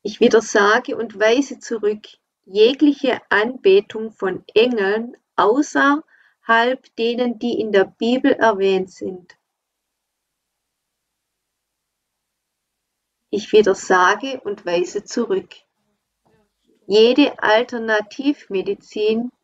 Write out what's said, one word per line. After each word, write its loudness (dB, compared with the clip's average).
Ich -8
widersage 2
und -10
weise 0
zurück -6
jegliche 2
Anbetung 0
von -8
Engeln 0
außerhalb 0
denen, -2
die -4
in -4
der 4
Bibel 0
erwähnt 0
sind. -14
Ich -6
widersage 2
und -10
weise -4
zurück -6
jede 4
Alternativmedizin -4